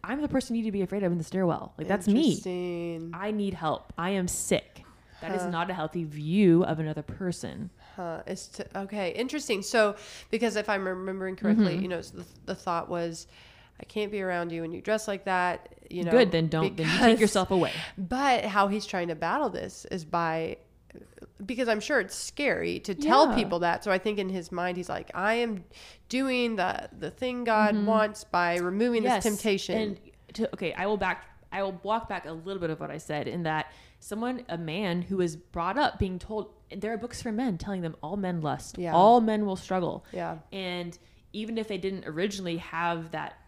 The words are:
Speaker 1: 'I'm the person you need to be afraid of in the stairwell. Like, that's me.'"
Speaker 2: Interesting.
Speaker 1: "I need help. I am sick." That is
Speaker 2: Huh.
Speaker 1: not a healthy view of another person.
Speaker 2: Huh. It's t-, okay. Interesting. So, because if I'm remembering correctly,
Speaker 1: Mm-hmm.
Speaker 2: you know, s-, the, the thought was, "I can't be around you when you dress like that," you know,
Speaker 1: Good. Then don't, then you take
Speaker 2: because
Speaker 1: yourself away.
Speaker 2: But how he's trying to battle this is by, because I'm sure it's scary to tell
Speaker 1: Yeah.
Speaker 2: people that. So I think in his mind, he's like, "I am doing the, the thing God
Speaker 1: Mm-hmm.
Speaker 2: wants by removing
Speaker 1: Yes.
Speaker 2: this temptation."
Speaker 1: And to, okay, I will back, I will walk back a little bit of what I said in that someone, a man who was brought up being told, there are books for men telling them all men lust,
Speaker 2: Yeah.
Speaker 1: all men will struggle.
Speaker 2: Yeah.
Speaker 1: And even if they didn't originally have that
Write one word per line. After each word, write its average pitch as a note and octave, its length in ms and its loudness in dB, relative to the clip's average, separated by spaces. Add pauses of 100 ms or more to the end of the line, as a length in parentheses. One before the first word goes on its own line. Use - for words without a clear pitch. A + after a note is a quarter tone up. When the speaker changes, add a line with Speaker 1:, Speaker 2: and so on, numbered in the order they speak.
Speaker 1:
'I'm C4+ 180 -4
the D4 60 -2
person C4 280 0
you A#3 60 -2
need A3 60 -2
to G3+ 40 -4
be G3 100 0
afraid G3 200 -2
of F3 100 2
in F3 60 0
the D#3+ 60 -2
stairwell. - 520 -2
Like, D#3+ 120 -6
that's F#3+ 180 0
me.'" G#3+ 140 6 (160)
Speaker 2:
Interesting. E3+ 760 -6
Speaker 1:
"I G3 180 -6
need G3+ 220 -2
help. D#3 440 -4
I F3 120 -2
am F#3 180 0
sick." - 560 -2 (380)
That - 120 -4
is F3+ 80 0
Speaker 2:
Huh. F3 80 -2
Speaker 1:
not F3 200 -2
a F3+ 40 -2
healthy E3 300 -4
view E3 600 6
of D#3 140 0
another D#3 240 -4
person. F3+ 680 -8 (280)
Speaker 2:
Huh. E3+ 300 -8
It's F#3 200 -10
t-, - 160 -14 (120)
okay. G3 360 -4
Interesting. B3+ 500 -2
So, G#3 360 2 (340)
because A3 260 0
if G#3 140 -2
I'm G3 180 0
remembering F#3+ 480 -6
correctly, G#3 380 4
Speaker 1:
Mm-hmm. F#3 80 -2
Speaker 2:
you F3+ 60 -4
know, E3+ 100 -4
s-, - 120 -10
the, F3 140 -14 (220)
the F#3 80 -4
thought E3+ 340 -2
was, E3+ 380 -4 (520)
"I - 60 -14
can't G#3 260 -4
be G#3 120 -4
around F3 280 -2
you E3 120 -4
when E3 100 -6
you - 80 -10
dress G#3+ 260 0
like G3 180 -6
that," F3+ 440 0 (220)
you F3 140 -4
know, E3+ 60 0
Speaker 1:
Good. A3+ 220 8
Then E3 160 2
don't, D#3+ 260 0
then D#3+ 120 -2
you D#3 60 2
take F#3+ 100 2
Speaker 2:
because A#3 180 8
Speaker 1:
yourself G3+ 300 4
away. F3+ 220 4 (260)
Speaker 2:
But B3 480 2
how G3+ 220 4
he's G3+ 180 -2
trying F3 220 -2
to E3 60 -4
battle G3 360 0
this - 400 -8
is E3 160 -6
by, E3 500 0 (880)
because A#3+ 240 -2
I'm G#3+ 120 2
sure C4+ 200 2
it's F#3 160 -6
scary - 640 -2
to G3 140 -6
tell D4 340 8
Speaker 1:
Yeah. A3 60 0
Speaker 2:
people G3 240 0
that. E3+ 260 0
So G#3 60 -2
I F#3 80 4
think G#3 200 -2
in F#3+ 120 -2
his F3+ 200 -6
mind, F3+ 280 -2
he's F3 100 -8
like, - 260 -6
"I G3+ 200 2
am A3+ 300 -2 (440)
doing B3 480 2
the, F#3 320 -2 (100)
the D3+ 120 -6
thing B3 340 -6
God G#3+ 300 4
Speaker 1:
Mm-hmm. G#3 120 2
Speaker 2:
wants G#3+ 380 2
by F3 320 2
removing G#3+ 460 2
Speaker 1:
Yes. A#3 200 2
Speaker 2:
this A3 120 2
temptation." G3+ 420 0
Speaker 1:
And G#3+ 240 -2 (360)
to, A3 180 -2
okay, E3+ 180 -4
I F#3 140 -4
will G#3 100 2
back, F#3 300 -2 (260)
I G3 100 -4
will G3 200 -4
walk A3 260 -2
back F#3 160 -6
a D3+ 80 -10
little F3 280 -8
bit E3 100 -2
of D#3 100 -6
what D3+ 100 -8
I D3 60 -10
said D3+ 320 -6
in E3+ 140 -4
that D#3 280 -2 (320)
someone, A#3+ 460 -6
a E3 80 -6
man F3 460 -2
who F#3 160 -4
was E3+ 180 0
brought F3+ 400 -4
up D4 220 2
being F#3 200 0
told, G#3+ 300 -6 (260)
there G3+ 160 -4
are A#3 60 -2
books A#3+ 240 -8
for A#3 100 -4
men G#3+ 280 0
telling F#3+ 240 -4
them D#3+ 200 -4
all E3 140 -4
men F3+ 240 0
lust, C#3+ 380 -4
Speaker 2:
Yeah. E3+ 160 -2
Speaker 1:
all A3 260 10
men G#3+ 240 2
will F#3+ 120 0
struggle. F#3 540 -2
Speaker 2:
Yeah. E3 280 -6 (140)
Speaker 1:
And F3+ 440 -6 (380)
even A3 240 -4
if A3 100 -4
they G3+ 80 -4
didn't F#3+ 300 -4
originally F3+ 500 -2
have E3 540 -4
that D3+ 240 -8 (140)